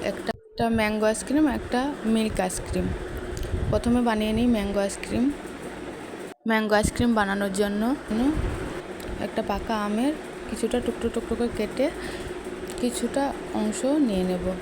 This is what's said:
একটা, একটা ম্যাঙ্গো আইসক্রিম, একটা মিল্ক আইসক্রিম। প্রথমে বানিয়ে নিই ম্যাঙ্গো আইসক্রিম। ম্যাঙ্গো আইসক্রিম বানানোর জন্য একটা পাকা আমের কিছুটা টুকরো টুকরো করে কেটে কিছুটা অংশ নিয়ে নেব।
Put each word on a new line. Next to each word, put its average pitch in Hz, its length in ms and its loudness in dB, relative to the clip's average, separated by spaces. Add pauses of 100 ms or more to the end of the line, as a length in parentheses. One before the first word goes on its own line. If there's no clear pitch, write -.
একটা, 226 300 -4
একটা - 260 -2 (140)
ম্যাঙ্গো 214 260 2
আইসক্রিম, 254 400 4 (120)
একটা - 220 0 (340)
মিল্ক 220 260 2
আইসক্রিম। 185 460 0 (840)
প্রথমে 240 300 4 (100)
বানিয়ে 214 240 2
নিই 233 140 4
ম্যাঙ্গো 202 320 2
আইসক্রিম। 202 460 0 (1200)
ম্যাঙ্গো 220 280 4
আইসক্রিম 233 400 4
বানানোর 196 380 2
জন্য 202 280 2 (1400)
একটা 208 220 -2
পাকা 208 280 -2 (100)
আমের 226 280 2 (340)
কিছুটা 226 380 -2
টুকরো 339 300 -2
টুকরো 233 200 -2
করে 233 200 0
কেটে 220 300 0 (960)
কিছুটা 240 420 0 (360)
অংশ 214 200 -2 (280)
নিয়ে 190 220 2
নেব। 180 160 -2 (160)